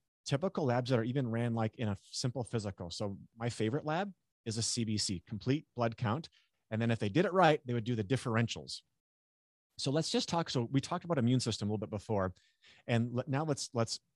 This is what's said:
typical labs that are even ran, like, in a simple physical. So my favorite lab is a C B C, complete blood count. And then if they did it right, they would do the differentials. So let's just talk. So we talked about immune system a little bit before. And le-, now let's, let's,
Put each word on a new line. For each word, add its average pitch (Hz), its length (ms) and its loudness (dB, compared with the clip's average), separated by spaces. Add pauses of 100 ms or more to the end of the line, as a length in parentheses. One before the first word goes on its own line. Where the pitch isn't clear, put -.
(240)
typical 165 420 -2
labs 123 220 2
that 127 120 4
are 110 40 2
even 127 240 0
ran, 117 240 0
like, 113 260 0
in 117 100 0
a 101 100 0 (140)
simple 123 320 -2
physical. 98 480 -6
So 101 260 -6 (180)
my 117 120 -4
favorite 117 360 -2
lab 180 280 -2 (340)
is 110 100 -4
a 113 60 -2
C 117 220 -2
B 107 120 0
C, 95 300 -2
complete 131 480 -2
blood 117 220 0
count. 120 320 -2 (420)
And 110 100 -2
then 117 120 2
if 113 80 0
they 104 80 0
did 147 160 4
it 180 80 0
right, 160 340 6
they 120 80 0
would 117 80 0
do 117 140 -2
the 107 80 0
differentials. 110 800 -2 (960)
So 139 120 -2
let's 156 200 0
just - 180 0
talk. 170 200 0
So 120 220 0
we 135 100 4
talked 175 240 -6
about 170 140 0
immune 123 220 4
system 110 280 -2
a 104 40 0
little 107 120 -2
bit - 60 -8
before. 98 420 0 (540)
And 120 260 2
le-, 120 140 0
now 143 180 0
let's, 151 300 -2
let's, 117 240 0 (180)